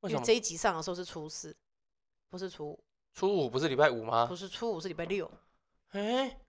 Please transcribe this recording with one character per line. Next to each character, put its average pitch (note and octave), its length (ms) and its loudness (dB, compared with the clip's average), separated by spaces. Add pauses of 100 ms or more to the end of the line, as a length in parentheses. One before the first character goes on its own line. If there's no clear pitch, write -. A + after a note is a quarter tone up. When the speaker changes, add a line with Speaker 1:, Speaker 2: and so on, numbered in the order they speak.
Speaker 1:
为 G3+ 80 -4
什 D#3 60 0
么？ - 20 2
Speaker 2:
因 - 0 -
为 B2+ 80 -2
这 A3 80 6
一 A#3+ 80 6
集 E3 160 -6
上 F#3+ 180 0
的 D#3+ 80 -4
时 F#3+ 60 -4
候 F3 80 -4
是 F3+ 80 -8
初 D#3 240 -10
四， D3+ 260 -12 (760)
不 F#3 80 -10
是 F#3+ 100 -6
初 D3+ 200 -10
五。 - 160 -14 (280)
Speaker 1:
初 - 160 0
五 D#3+ 220 4
不 B2 80 0
是 D3+ 100 2
礼 C3 80 2
拜 D3 140 8
五 A#2 120 -2
吗？ A#2 220 4
Speaker 2:
不 B2+ 100 -2
是， F#3 140 -10
初 A3+ 240 -4
五 E3 80 -4
是 F#3+ 80 -8
礼 E3+ 60 -8
拜 E3+ 100 -6
六。 F3 260 -4 (600)
Speaker 1:
哎。 B3 480 -2 (100)